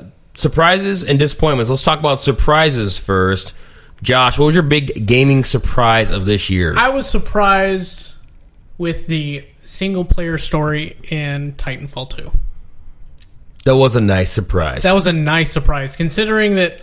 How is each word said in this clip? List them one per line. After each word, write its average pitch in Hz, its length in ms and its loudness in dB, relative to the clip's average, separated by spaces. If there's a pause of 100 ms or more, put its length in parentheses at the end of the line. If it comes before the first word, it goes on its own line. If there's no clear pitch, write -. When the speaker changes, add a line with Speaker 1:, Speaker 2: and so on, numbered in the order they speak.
(340)
Speaker 1:
surprises 175 680 0
and 143 140 2
disappointments. 139 520 0
Let's 135 120 -2
talk 156 160 2
about 147 220 0
surprises 139 800 2
first. 95 560 -2 (480)
Josh, 127 360 2
what 147 80 6
was 156 80 4
your 175 100 4
big 139 420 -2
gaming 131 380 4
surprise 113 680 2
of 101 140 0
this 101 260 0
year? 87 260 0
Speaker 2:
I 240 120 2
was 269 200 -2
surprised 196 1040 0 (640)
with 165 280 -4
the 147 400 -6 (160)
single 190 420 -4
player 165 340 2
story 151 580 -4 (140)
in 143 420 -6
Titanfall 139 580 -8
two. - 220 -10 (1300)
Speaker 1:
That 135 100 4
was 131 180 4
a 123 60 2
nice 95 320 2
surprise. 87 520 -2
Speaker 2:
That 190 100 4
was 190 120 2
a 180 60 2
nice 156 400 0
surprise, 143 420 0
considering 214 600 0
that 175 280 -2